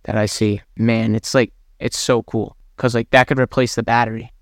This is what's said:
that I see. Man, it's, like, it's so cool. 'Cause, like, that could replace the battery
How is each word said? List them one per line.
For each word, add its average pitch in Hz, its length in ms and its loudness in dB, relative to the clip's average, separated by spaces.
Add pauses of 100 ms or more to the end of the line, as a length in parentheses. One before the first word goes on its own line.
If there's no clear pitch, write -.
that - 120 -4
I 107 100 2
see. 104 360 -2 (140)
Man, 113 380 0
it's, - 200 -6
like, 123 180 2 (280)
it's - 180 -6
so 117 240 0
cool. - 340 -6 (200)
'Cause, 123 180 -2
like, 113 160 -2
that 127 160 6
could 139 140 0
replace 127 340 0
the 117 80 -4
battery 113 600 -2